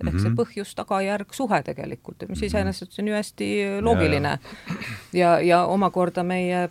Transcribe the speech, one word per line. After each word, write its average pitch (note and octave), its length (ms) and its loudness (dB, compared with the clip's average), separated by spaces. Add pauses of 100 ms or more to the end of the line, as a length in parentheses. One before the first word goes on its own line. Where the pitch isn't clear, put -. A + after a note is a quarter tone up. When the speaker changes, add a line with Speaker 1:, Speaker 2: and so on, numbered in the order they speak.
Speaker 1:
Ehk D#2 120 0
see G#2 100 2
Speaker 2:
Mhm. A#2 80 0
Speaker 1:
põhjus-tagajärg G3+ 960 -4
suhe G#3+ 300 0
tegelikult, - 680 -10
mis F#3+ 100 -6
Speaker 2:
Mhm. G#3+ 60 -2
Speaker 1:
iseenesest F#3+ 540 -4
on G#3 80 -2
ju G#3+ 60 -2
hästi G#3 340 -4 (120)
Speaker 2:
Jaa, G3+ 220 -2
Speaker 1:
loogiline. D3+ 580 2
Speaker 2:
jaa. - 0 - (760)
Speaker 1:
Ja, E3+ 280 6
ja F3 240 6
omakorda F3+ 580 0
meie F3+ 480 0